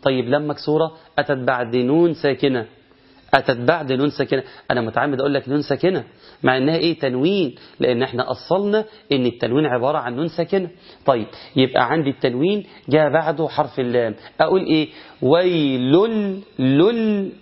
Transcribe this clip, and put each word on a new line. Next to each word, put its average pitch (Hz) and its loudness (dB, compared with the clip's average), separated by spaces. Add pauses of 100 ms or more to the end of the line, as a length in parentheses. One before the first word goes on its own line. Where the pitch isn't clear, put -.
طيب، 127 0
لام 147 -2
مكسورة 156 -2 (260)
أتت 143 -2
بعد 123 -4
نون 151 2
ساكنة، 131 0 (680)
أتت 135 2
بعد 135 -2
نون 135 2
ساكنة. 135 -2 (280)
أنا 123 0
متعمد 120 -2
أقول 143 0
لك 139 -4
نون 147 0
ساكنة 147 -2 (380)
مع 131 2
إنها 135 0
إيه؟ 165 0
تنوين، 139 0 (260)
لأن 127 2
إحنا 123 -4
أصلنا 202 -2 (280)
إن 131 0
التنوين 123 0
عبارة 127 -2
عن 123 -6
نون 156 -4
ساكنة. 175 -4 (360)
طيب، 120 2 (300)
يبقى 127 2
عندي 147 0
التنوين 143 -2 (220)
جاء 147 4
بعده 156 0
حرف 139 -4
اللام، 120 0 (260)
أقول 160 2
إيه؟ 156 2 (340)
ويل 143 2 (640)
لل 196 2